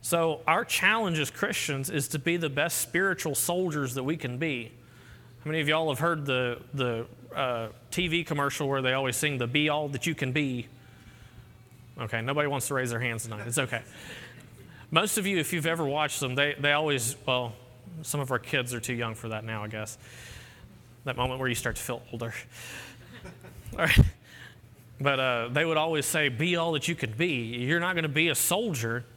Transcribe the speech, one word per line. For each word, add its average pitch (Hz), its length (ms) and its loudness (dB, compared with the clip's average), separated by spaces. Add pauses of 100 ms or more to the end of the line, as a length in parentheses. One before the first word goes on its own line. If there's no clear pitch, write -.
So 165 460 2
our 175 180 4
challenge 196 540 4
as 143 120 0
Christians 135 600 0
is 135 180 0
to 156 100 -2
be 170 200 2
the 165 100 0
best 147 300 0
spiritual 180 560 0
soldiers 156 580 0
that 131 120 -2
we 156 120 0
can 123 220 -6
be. 131 340 -2 (720)
How 151 60 -4
many 160 100 0
of 147 80 2
y'all 156 220 4
have 127 80 0
heard 160 260 0
the, 127 380 0 (100)
the, 120 320 -2 (320)
uh, 120 320 -2 (220)
T 180 180 0
V 165 160 0
commercial 143 440 0
where 135 120 2
they 127 140 2
always 131 220 0
sing 147 200 2
the 120 100 0
"Be 147 220 2
all 151 200 0
that 139 180 -4
you 165 80 0
can 131 180 -2
be"? 131 360 0 (1300)
Okay, 113 220 -4
nobody 143 260 0
wants 139 200 -2
to 143 60 -2
raise 127 140 0
their 117 120 -2
hands 117 240 -2
tonight. 110 220 -8
It's 120 120 -2
okay. 120 240 -2 (1080)
Most 196 280 4
of 190 80 0
you, 196 100 2
if 156 160 0
you've 165 140 0
ever 165 180 2
watched 143 360 0
them, 127 160 0
they, 143 220 2
they 143 140 4
always, 143 440 2 (100)
well, 123 260 0 (480)
some 147 200 -2
of 131 100 -4
our 123 80 2
kids 123 340 -2
are 120 80 -4
too 127 140 -4
young 117 200 -2
for 113 140 -8
that 110 160 -4
now, 110 180 -6
I 107 60 -6
guess. 107 300 -8 (1040)
That 131 120 -4
moment 127 240 0
where 131 80 0
you 117 80 2
start 117 180 -2
to - 80 -6
feel 120 180 -6 (120)
older. 117 200 -6 (800)
<laughs> - 580 -16
All - 80 -6
right. - 180 8 (1000)
But, 139 180 4
uh, 120 320 2
they 147 140 2
would 160 120 2
always 156 300 2
say, 151 220 2
"Be 156 260 2
all 170 180 2
that 151 140 0
you 170 80 0
can 123 160 -2
be." 120 460 0
You're 135 240 2
not 180 160 0
gonna 160 120 0
be 156 200 2
a 151 80 2
soldier 123 680 0 (120)